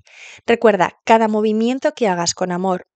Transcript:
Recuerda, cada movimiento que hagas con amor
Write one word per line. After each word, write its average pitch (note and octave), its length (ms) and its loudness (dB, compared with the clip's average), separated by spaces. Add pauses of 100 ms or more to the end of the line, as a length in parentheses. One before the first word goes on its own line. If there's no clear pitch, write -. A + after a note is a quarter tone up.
(460)
Recuerda, - 580 2
cada A3+ 240 4
movimiento A3 640 -2
que A#3+ 160 -2
hagas E3+ 240 -2
con F3+ 180 -6
amor F3+ 460 -4